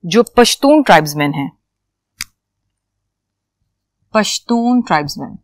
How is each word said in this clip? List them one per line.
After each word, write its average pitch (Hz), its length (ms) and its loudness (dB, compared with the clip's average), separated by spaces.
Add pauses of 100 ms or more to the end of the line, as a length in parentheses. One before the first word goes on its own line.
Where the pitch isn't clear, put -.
जो 196 200 0 (120)
पश्तून 277 460 4
ट्राइब्समैन 151 500 2
हैं, 151 240 -8 (2500)
पश्तून 233 680 -2
ट्राइब्समैन - 600 -4